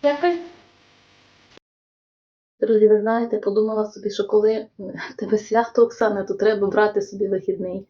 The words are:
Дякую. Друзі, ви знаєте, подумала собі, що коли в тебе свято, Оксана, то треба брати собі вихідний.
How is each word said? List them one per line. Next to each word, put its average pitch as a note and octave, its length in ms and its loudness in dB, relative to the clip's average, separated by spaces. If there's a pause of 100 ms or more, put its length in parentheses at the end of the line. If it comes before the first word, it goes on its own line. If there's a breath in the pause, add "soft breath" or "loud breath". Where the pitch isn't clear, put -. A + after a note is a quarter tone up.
Дякую. C#4+ 300 0 (2250)
Друзі, G#3+ 280 4
ви G#3+ 120 6
знаєте, A3+ 380 -2
подумала G#3+ 460 -2
собі, G#3 260 -8
що G3+ 160 -4
коли G#3+ 400 2 (120)
в - 380 -14
тебе G#3+ 220 -2
свято, A#3 440 0
Оксана, G#3 420 0
то G3 100 -6
треба G3+ 320 4
брати G#3 360 2
собі G3 260 -4
вихідний. F#3+ 600 -6